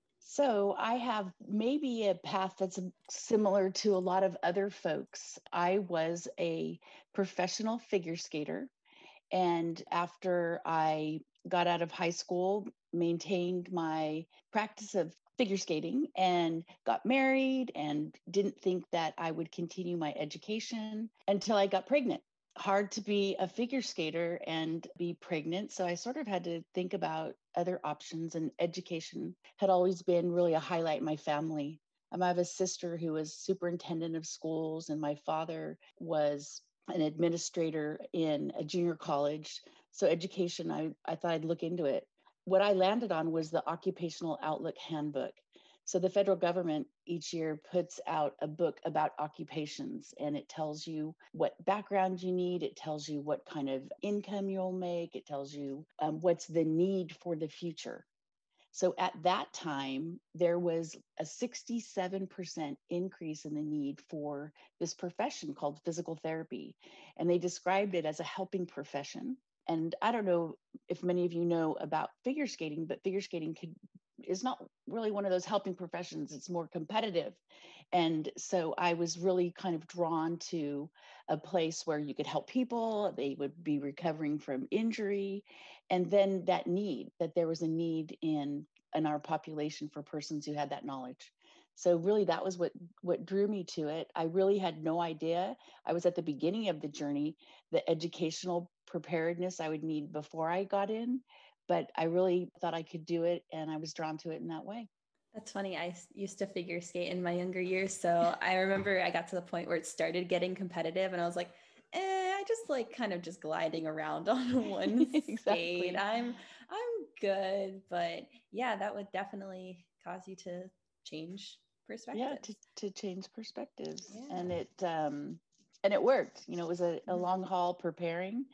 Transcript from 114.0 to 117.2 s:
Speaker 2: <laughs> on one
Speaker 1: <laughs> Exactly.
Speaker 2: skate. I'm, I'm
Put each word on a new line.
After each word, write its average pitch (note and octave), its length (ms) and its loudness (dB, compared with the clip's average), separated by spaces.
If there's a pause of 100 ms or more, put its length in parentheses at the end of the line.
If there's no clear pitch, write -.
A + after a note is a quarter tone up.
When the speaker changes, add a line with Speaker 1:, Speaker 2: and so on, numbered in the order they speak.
Speaker 2:
<laughs> A#3 60 6
on B3 340 2
one G3+ 320 2
Speaker 1:
<laughs> B3+ 120 4
Exactly. A3+ 240 0
Speaker 2:
skate. F3+ 640 0
I'm, A#3 340 0 (360)
I'm A4+ 360 -4 (160)